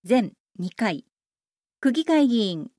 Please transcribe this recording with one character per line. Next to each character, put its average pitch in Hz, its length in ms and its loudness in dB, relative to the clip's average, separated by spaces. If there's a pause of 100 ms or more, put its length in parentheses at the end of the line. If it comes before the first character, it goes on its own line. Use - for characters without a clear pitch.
前、 220 300 0 (260)
二 180 120 -8
回。 190 340 -6 (720)
区 262 140 0
議 320 100 -2
会 311 240 4
議 220 240 0
員 160 280 -8